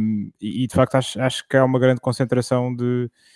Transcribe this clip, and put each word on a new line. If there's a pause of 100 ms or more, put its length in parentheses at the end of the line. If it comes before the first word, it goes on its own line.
(420)
e,
e
de
facto
acho,
acho
que
há
uma
grande
concentração
de, (260)